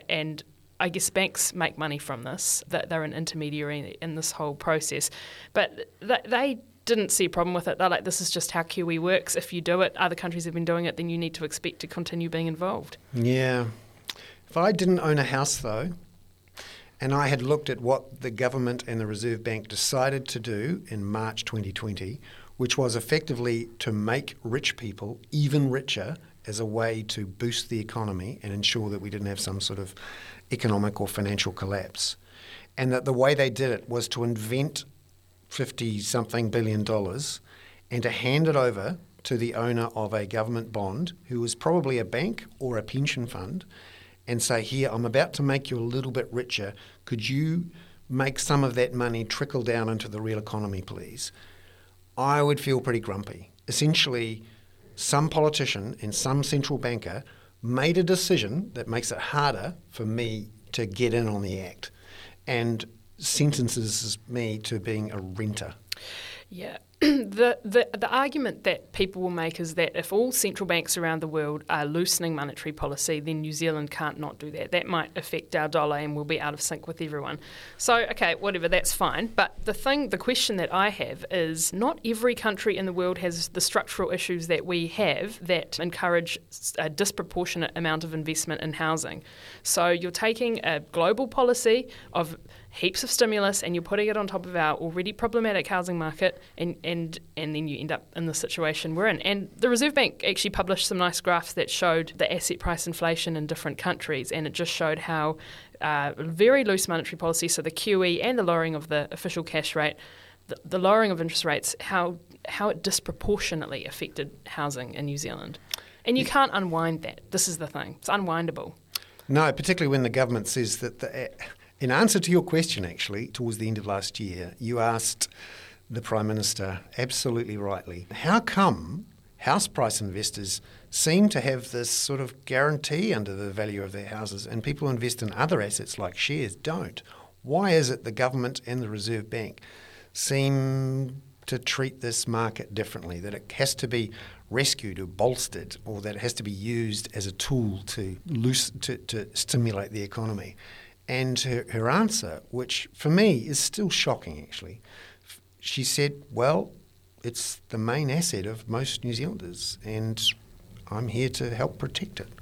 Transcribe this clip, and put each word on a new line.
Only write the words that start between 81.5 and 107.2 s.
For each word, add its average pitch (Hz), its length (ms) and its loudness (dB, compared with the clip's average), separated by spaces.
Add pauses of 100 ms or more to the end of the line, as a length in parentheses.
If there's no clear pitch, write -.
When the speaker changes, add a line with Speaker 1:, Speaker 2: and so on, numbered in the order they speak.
Speaker 1:
not 240 320 0
every 233 300 2
country 214 420 0
in 190 80 0
the 185 80 -2
world 180 240 2
has 170 320 -2
the 180 120 -2
structural - 500 0
issues 175 360 -2
that 165 180 2
we 170 220 0
have 185 580 -2
that 170 360 0
encourage 170 560 0 (140)
s-, - 280 -6
a 156 100 -2
disproportionate 175 840 -2
amount 160 300 0
of 160 80 -6
investment 156 480 -2
in 156 120 -4
housing. 160 500 -2 (400)
So 175 260 4
you're 175 220 2
taking 226 520 0
a 156 160 0 (120)
global 208 360 4
policy 247 640 4 (240)
of 165 240 0 (320)
heaps - 340 0
of 247 80 -4
stimulus 202 500 4
and 175 140 -2
you're 170 80 0
putting 208 240 2
it 214 100 2
on 202 80 0
top 190 200 -4
of 180 100 -8
our 156 220 4
already 190 360 -2
problematic 220 540 0
housing 180 300 0
market, 160 440 0 (160)
and, 175 260 -2
and, 165 360 -4 (180)
and 156 180 -4
then 156 120 -2
you 143 120 -4
end 160 120 -4
up - 120 -2 (120)
in 170 100 -2
the 156 80 -2
situation 160 640 -2
we're 185 100 2
in. 196 160 2
And 196 340 0
the 247 140 4
Reserve 269 240 4
Bank 269 340 2
actually 202 220 2
published 185 380 0
some 190 100 0
nice 180 240 2
graphs 175 320 2
that - 160 0
showed 165 480 2
the - 160 2
asset - 260 0
price 170 280 -2
inflation 165 500 0
in 151 80 -2
different 156 320 -4
countries, 143 540 -2
and 156 160 -2
it 147 60 -6
just 170 180 -2
showed 156 260 0
how, 156 400 -2 (440)
uh, 147 360 0
very 202 460 6
loose 196 240 2
monetary 170 300 -2
policy, 165 300 0